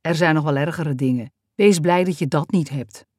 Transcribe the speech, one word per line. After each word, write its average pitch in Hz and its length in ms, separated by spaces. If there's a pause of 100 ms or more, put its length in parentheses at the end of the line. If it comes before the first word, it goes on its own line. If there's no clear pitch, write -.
Er 165 140
zijn 160 200
nog 156 100
wel 147 120
ergere 151 380
dingen. 127 380 (220)
Wees 202 240
blij 175 260
dat 180 140
je 156 100
dat 147 220
niet 170 180
hebt. - 380 (120)